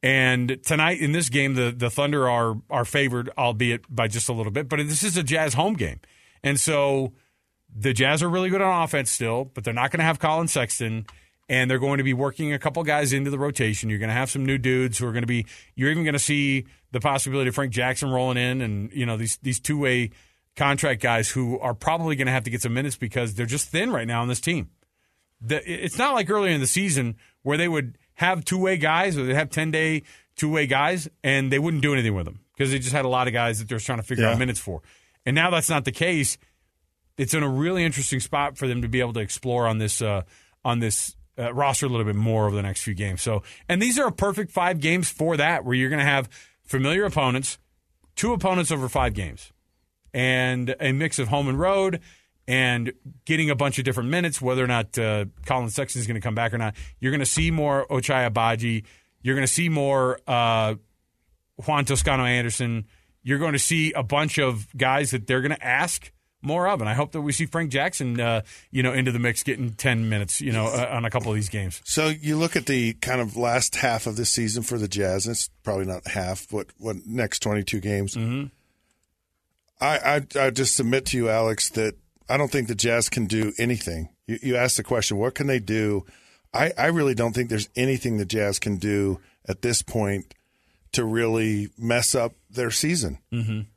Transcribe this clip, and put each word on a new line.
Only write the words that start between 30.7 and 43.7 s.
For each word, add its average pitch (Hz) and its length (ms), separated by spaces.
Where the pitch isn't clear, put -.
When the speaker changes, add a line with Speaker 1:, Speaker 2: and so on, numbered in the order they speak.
Speaker 1:
and 135 280
they 139 60
wouldn't 156 240
do 147 100
anything 117 220
with 87 120
them - 140
'cause 139 140
they 135 80
just 127 140
had 143 120
a 131 40
lot 127 180
of 120 60
guys 117 260
that 110 100
they're 117 100
trying 120 200
to 110 60
figure 117 220
out 117 60
Speaker 2:
Yeah. 113 60
Speaker 1:
minutes 123 220
for. 85 220
And 123 80
now 165 160
that's 165 180
not 151 160
the 131 80
case. 165 460
It's 139 160
in 156 80
a 143 60
really 165 360
interesting 139 360
spot 143 360
for 139 100
them 123 160
to 117 60
be 123 120
able 120 140
to 113 60
explore 120 460
on 110 120
this, 107 220
uh, 104 220
on 120 140
this, - 360
uh, 120 140
roster 139 340
a - 20
little 117 180
bit 104 100
more 110 300
over 104 100
the 101 60
next 98 200
few 107 120
games. 95 280
So, 110 200
and 175 120